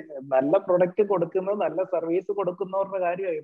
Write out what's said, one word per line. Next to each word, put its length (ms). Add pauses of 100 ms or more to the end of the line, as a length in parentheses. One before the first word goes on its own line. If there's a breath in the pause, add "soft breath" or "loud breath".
(240)
നല്ല 340
പ്രൊഡക്റ്റ് 460
കൊടുക്കുന്നത്, 540
നല്ല 260
service 480
കൊടുക്കുന്നവരുടെ 680
കാര്യമായി 440